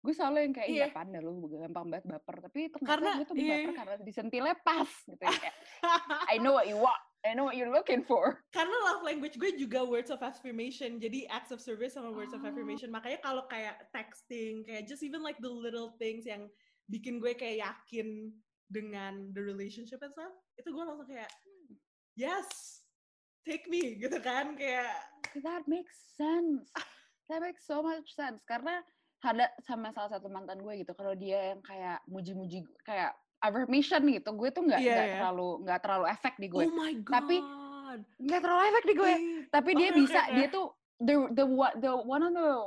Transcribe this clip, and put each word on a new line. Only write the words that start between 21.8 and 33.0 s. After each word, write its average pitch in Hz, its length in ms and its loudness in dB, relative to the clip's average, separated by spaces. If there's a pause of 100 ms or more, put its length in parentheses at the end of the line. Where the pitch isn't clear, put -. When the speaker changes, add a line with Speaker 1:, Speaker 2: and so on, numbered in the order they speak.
Speaker 2:
"Yes, 330 340 -4 (960)
take 311 240 -8
me," 311 320 -2
gitu 262 200 -4
kan, 262 360 -4
kayak 254 340 -4 (480)
Speaker 1:
That 311 300 -6
makes 339 260 -4 (220)
sense. 311 580 0 (560)
That 320 100 -4
makes 349 240 -8
so 294 160 -4
much 320 320 -2
sense. 254 320 -8
Karena 311 400 -4 (380)
ada 240 260 4 (140)
sama 226 320 -6
salah 208 180 -6
satu 202 160 -8
mantan 190 320 -10
gue 202 240 -10
gitu, 175 80 -10
kalau 196 240 -4
dia 190 400 -2
yang 196 60 -14
kayak 185 440 -8
muji-muji, 185 600 -8 (180)
kayak 190 300 -2 (260)